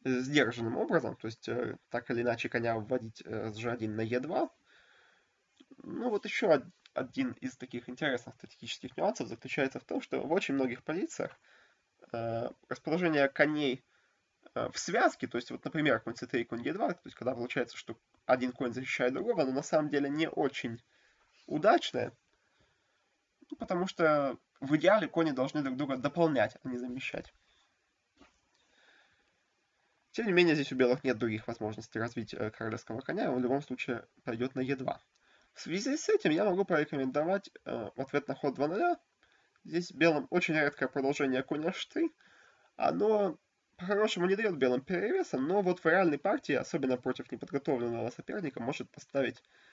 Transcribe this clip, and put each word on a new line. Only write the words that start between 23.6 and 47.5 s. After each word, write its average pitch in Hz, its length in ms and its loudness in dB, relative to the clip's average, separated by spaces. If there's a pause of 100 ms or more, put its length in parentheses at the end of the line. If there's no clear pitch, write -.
что 151 500 2 (240)
в 139 160 2
идеале 180 300 6
кони 165 240 0
должны 135 320 0
друг 131 140 -4
друга 135 200 -2
дополнять, 139 640 2
а 139 60 -10
не 123 100 -4
замещать. 123 540 -8 (2750)
Тем 226 160 -4
не 202 60 4
менее, 175 240 8
здесь 139 160 -2
у 135 40 -4
белых 127 280 6
нет 127 120 2
других 110 300 -2
возможностей 110 540 -6
развить, 117 340 -6
э, 107 160 -2
королевского 110 500 -8
коня, 185 300 -2
он 127 80 0
в 127 40 0
любом 131 200 0
случае 123 440 -8 (180)
пойдет 123 320 -4
на 135 40 -4
Е 131 140 -2
два. 131 260 -6 (540)
В - 60 -18
связи 240 360 -2
с - 120 -6
этим 403 220 2
я 170 140 4
могу 196 200 2
порекомендовать, 151 840 0 (140)
э, 117 320 -6
в 120 40 -4
ответ 139 280 -2
на 139 80 -4
ход 139 180 -2
два 139 140 -2
нуля, 311 280 0 (680)
здесь 170 260 -4
белым 147 400 4
очень 175 240 2
редкое 143 340 2
продолжение 135 540 0
конь 151 240 -4
H - 220 -4
три, 330 260 -2 (600)
оно 202 640 2 (380)
по-хорошему 196 500 2
не 190 100 4
дает 208 200 0
белым 127 260 4
перевеса, 202 560 -2
но 170 240 2
вот 180 180 0
в - 60 -10
реальной 165 320 6
партии, 294 360 0
особенно 131 420 0
против 127 360 -6
неподготовленного 120 800 -2